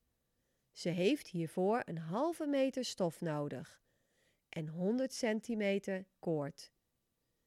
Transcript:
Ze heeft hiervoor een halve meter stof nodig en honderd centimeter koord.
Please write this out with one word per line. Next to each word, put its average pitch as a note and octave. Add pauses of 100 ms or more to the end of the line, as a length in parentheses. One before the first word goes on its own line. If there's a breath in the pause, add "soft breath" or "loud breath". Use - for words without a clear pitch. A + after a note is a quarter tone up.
(720)
Ze -
heeft F#3
hiervoor F#3
een E3+
halve C4
meter C4+
stof -
nodig D3 (680)
en D#3
honderd G3+
centimeter G3+ (140)
koord. D#3 (760)